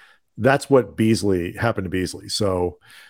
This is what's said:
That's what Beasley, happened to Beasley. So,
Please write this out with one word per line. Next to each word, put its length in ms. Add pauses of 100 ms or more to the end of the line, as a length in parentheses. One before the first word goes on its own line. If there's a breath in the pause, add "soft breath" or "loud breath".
(380 soft breath)
That's 320
what 260
Beasley, 560
happened 340
to 40
Beasley. 380
So, 500 (320 loud breath)